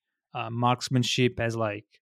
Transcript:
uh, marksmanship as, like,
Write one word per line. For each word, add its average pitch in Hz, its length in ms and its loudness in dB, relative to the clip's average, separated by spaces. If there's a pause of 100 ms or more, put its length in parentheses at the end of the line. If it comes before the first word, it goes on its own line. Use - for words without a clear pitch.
(340)
uh, 117 160 -8
marksmanship 123 920 2
as, 117 160 -2
like, 107 300 -4 (320)